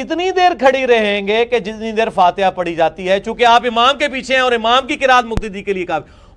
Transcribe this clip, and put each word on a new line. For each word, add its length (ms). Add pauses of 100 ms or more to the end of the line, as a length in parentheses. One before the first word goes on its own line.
इतनी 320
देर 240
खड़ी 300
रहेंगे 580
कि 160
जितनी 320
देर 180
फातिहा 420
पढ़ी 240
जाती 300
है। 140
चूंकि 260
आप 200
इमाम 280
के 160
पीछे 240
हैं 80
और 120
इमाम 320
की 100
किरात 300
मुक्तदी 360
के 120
लिए 120
काफी। 240 (260)